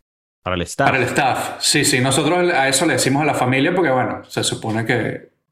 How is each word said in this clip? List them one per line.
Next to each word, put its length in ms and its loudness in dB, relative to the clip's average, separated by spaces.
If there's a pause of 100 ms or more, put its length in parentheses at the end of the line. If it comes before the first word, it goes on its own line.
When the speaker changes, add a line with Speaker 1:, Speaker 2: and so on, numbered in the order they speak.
(440)
Speaker 1:
para 120 -2
el 80 -2
staff. 260 -2
Speaker 2:
Para 120 2
el 40 0
staff, 540 -2
sí, 240 2
sí. 160 2
Nosotros 540 2
a 140 2
eso 180 0
le 80 2
decimos 280 0
a 40 0
la 80 2
familia 400 2
porque, 180 2
bueno, 340 -2
se 180 -4
supone 420 -4
que 440 -4 (220)